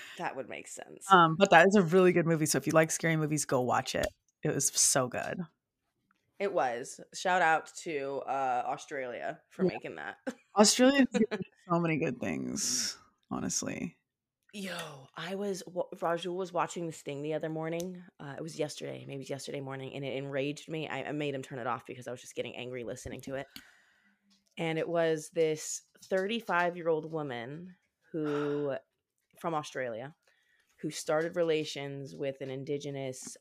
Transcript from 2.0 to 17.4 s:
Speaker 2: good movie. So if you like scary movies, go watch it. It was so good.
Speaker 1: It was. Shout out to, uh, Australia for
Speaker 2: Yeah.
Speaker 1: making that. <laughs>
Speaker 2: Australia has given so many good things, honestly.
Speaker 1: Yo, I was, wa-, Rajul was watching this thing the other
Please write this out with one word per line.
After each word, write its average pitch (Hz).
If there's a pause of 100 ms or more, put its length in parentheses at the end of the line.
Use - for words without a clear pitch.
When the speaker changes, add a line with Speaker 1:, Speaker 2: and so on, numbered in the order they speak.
Speaker 2:
good 170
movie. 160
So 147
if 131
you 151
like 160
scary 160
movies, 151
go 131
watch 120
it. - (360)
It 151
was -
so -
good. - (1000)
Speaker 1:
It 196
was. 143 (140)
Shout 185
out 160 (140)
to, 139
uh, 127
Australia 127 (120)
for -
Speaker 2:
Yeah. 180
Speaker 1:
making 113
that. 76 (100)
<laughs> 262 (220)
Speaker 2:
Australia 254
has 247 (140)
given 214 (300)
so 170
many 165
good 165
things, - (320)
honestly. - (560)
Speaker 1:
Yo, 190 (420)
I 165
was, 196
wa-, 180 (120)
Rajul 175
was 180
watching 170
this 156
thing 143
the 151
other 156